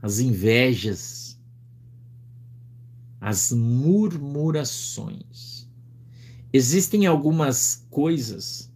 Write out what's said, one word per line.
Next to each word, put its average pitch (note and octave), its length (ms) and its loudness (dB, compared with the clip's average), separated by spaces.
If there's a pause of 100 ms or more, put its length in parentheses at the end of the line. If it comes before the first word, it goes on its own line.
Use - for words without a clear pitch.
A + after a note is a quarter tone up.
as G#2 180 -4
invejas, A2 1200 0 (1800)
as - 320 -2
murmurações. C#3+ 2250 -2 (880)
Existem F#3 540 4
algumas D3+ 800 2
coisas C#3+ 880 -4